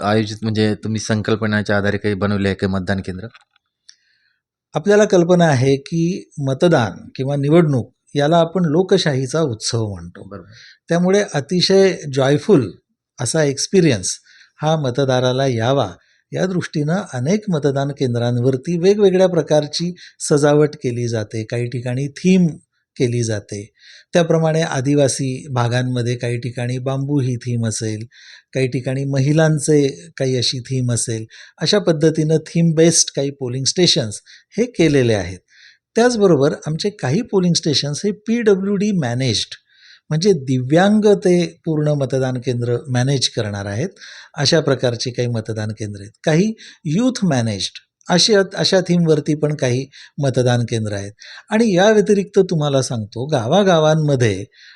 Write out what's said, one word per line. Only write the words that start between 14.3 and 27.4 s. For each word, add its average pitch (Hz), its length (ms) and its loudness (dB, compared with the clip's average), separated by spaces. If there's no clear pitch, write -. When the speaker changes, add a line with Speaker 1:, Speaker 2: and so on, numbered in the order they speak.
Speaker 2:
हा 156 140 0
मतदाराला 131 720 0
यावा 120 440 -2
या 151 120 -2
दृष्टीनं 170 500 -4
अनेक 147 360 -2
मतदान 139 380 0
केंद्रांवरती 127 880 -2
वेगवेगळ्या 190 500 4
प्रकारची 165 680 -2
सजावट 151 560 2
केली 120 320 -4
जाते, 110 360 -4
काही 120 220 -6
ठिकाणी 123 420 -6
थीम 180 400 4
केली 120 260 0
जाते. 104 500 -8
त्याप्रमाणे 160 480 2
आदिवासी 139 920 0
भागांमध्ये 123 640 -2
काही 120 220 -4
ठिकाणी 120 400 -8
बांबू 139 420 -2
ही 127 160 -2
थीम 117 320 -4